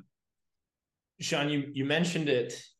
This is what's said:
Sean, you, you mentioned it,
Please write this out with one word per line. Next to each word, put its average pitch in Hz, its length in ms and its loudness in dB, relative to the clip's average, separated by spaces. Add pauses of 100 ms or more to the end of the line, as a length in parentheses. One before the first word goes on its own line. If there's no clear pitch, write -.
(1200)
Sean, 147 280 0
you, 143 240 -2
you 135 120 -2
mentioned 160 440 2
it, 123 320 0 (200)